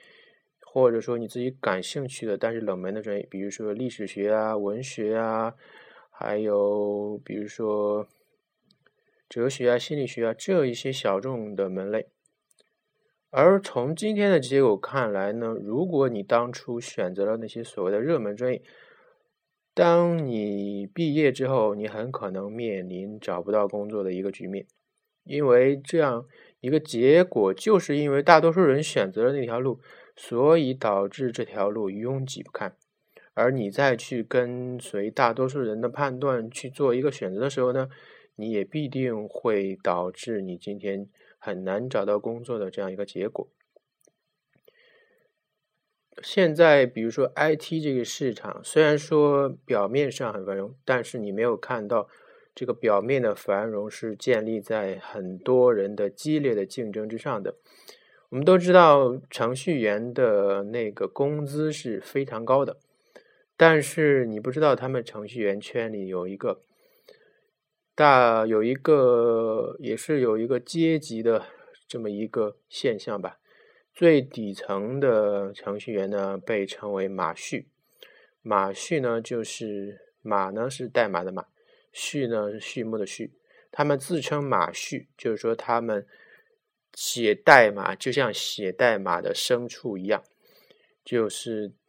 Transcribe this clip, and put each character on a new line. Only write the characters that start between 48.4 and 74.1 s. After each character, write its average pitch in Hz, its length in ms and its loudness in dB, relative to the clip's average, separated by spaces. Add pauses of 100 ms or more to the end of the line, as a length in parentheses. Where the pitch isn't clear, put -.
虽 - 220 4
然 151 160 4
说 147 500 4 (160)
表 104 220 2
面 131 240 0
上 113 220 -6
很 95 120 -10
繁 98 100 -4
荣， 104 280 -8
但 127 180 0
是 123 160 -10
你 104 140 -6
没 104 100 -2
有 117 160 2
看 113 300 -8
到 107 200 0 (460)
这 127 140 -10
个 120 60 0
表 104 280 2
面 131 180 0
的 110 140 0
繁 101 340 -2
荣 107 220 -6
是 110 260 -8
建 110 300 0
立 110 160 -4
在 101 380 -4
很 92 400 -10
多 123 340 4
人 101 220 -2
的 101 160 -2
激 151 260 -2
烈 139 160 0
的 98 140 -2
竞 110 260 -8
争 107 160 -6
之 113 80 -8
上 117 240 -6
的。 95 140 -8 (720)
我 127 60 -8
们 139 100 -2
都 185 140 8
知 180 120 2
道 143 480 8 (100)
程 123 260 -2
序 139 260 -2
员 110 320 0
的 101 520 2
那 110 260 -4
个 98 160 -4
工 147 360 -2
资 151 280 -2
是 117 280 -8
非 139 240 -4
常 117 220 -10
高 135 180 4
的， - 140 -6 (800)
但 160 240 8
是 143 460 2
你 107 120 -6
不 123 120 -6
知 139 100 -4
道 143 140 4
他 127 120 -4
们 131 160 -2
程 107 240 -12
序 117 140 -8
员 101 180 0
圈 113 320 -6
里 101 160 -8
有 92 200 -4
一 98 100 -10
个 107 240 -4 (1300)
大， 123 500 6
有 110 180 2
一 127 120 0
个， 117 1040 2
也 113 180 -4
是 151 220 -2
有 113 180 2
一 113 80 -2
个 123 140 0
阶 165 400 0
级 113 240 -8
的 113 240 2 (400)
这 123 120 -10
么 110 120 -6
一 104 160 -6
个 107 300 -2 (120)
现 113 300 -2
象 104 200 -6
吧。 92 200 -10 (560)
最 156 280 6